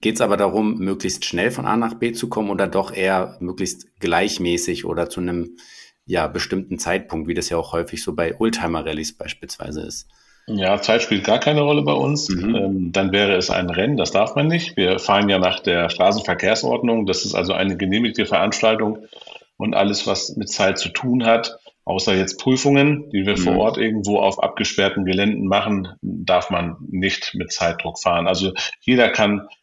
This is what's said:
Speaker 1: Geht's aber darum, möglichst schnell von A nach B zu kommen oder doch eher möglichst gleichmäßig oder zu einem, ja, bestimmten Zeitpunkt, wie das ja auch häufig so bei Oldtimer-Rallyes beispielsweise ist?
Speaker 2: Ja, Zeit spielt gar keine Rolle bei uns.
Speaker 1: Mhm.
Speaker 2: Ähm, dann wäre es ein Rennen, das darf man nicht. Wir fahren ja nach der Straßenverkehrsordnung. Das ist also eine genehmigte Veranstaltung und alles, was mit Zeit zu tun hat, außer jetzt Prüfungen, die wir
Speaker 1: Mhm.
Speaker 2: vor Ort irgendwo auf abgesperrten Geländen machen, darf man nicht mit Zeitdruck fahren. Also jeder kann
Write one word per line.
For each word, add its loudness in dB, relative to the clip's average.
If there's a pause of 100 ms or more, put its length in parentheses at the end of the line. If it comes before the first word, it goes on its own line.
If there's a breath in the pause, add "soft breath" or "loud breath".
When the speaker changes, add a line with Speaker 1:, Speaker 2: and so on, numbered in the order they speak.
Speaker 1:
Geht's -2
aber 2
darum, 0
möglichst -4
schnell -2
von -6
A 0
nach -2
B -4
zu -6
kommen -2
oder 0
doch -2
eher -2
möglichst -8
gleichmäßig -2
oder -4
zu -8
einem, -4 (500 loud breath)
ja, 0
bestimmten -6
Zeitpunkt, -4
wie -2
das -4
ja -2
auch -4
häufig -6
so -6
bei -2
Oldtimer-Rallyes -2
beispielsweise -10
ist? -12 (400 soft breath)
Speaker 2:
Ja, 0
Zeit 2
spielt 0
gar 4
keine 2
Rolle 2
bei 0
uns. 0
Speaker 1:
Mhm. 0
Speaker 2:
Ähm, -2
dann 0
wäre 4
es 0
ein 0
Rennen, 0
das 0
darf 2
man 2
nicht. -2
Wir 4
fahren 2
ja 4
nach 2
der 0
Straßenverkehrsordnung. 2
Das 0
ist -4
also 0
eine 0
genehmigte 0
Veranstaltung 0 (520 loud breath)
und -2
alles, 0
was -4
mit -6
Zeit 0
zu -4
tun 0
hat, 2 (260 loud breath)
außer 0
jetzt 0
Prüfungen, 4
die 0
wir 2
Speaker 1:
Mhm. 2
Speaker 2:
vor 2
Ort 2
irgendwo 0
auf 2
abgesperrten 0
Geländen 0
machen, 0 (120)
darf 0
man -2 (100)
nicht -2
mit -6
Zeitdruck -4
fahren. 0
Also 0 (300 loud breath)
jeder 4
kann 0 (160 loud breath)